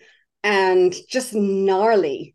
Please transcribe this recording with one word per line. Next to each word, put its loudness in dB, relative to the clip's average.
and 2
just -6
gnarly." 0